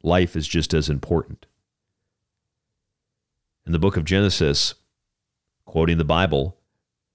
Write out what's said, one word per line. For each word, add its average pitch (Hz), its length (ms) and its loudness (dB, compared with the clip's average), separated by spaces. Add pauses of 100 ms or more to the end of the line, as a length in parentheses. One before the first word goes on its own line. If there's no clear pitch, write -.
Life 87 340 0
is 78 120 -4
just 82 260 -2
as 78 160 0
important. - 560 -4 (2250)
In 82 60 -6
the 82 80 0
book 98 160 2
of 82 80 0
Genesis, 87 720 0 (920)
quoting 82 320 2
the 80 60 2
Bible, 80 540 0 (580)